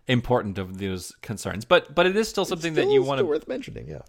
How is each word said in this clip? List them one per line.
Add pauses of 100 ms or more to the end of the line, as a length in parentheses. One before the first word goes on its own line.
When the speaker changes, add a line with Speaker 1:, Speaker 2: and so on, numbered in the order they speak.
Speaker 1:
important
of
those (100)
concerns.
But,
but
it
is
still
Speaker 2:
It's
Speaker 1:
something
that
Speaker 2:
still,
Speaker 1:
you
Speaker 2:
it's
Speaker 1:
wanna
Speaker 2:
still
worth
mentioning,
yeah.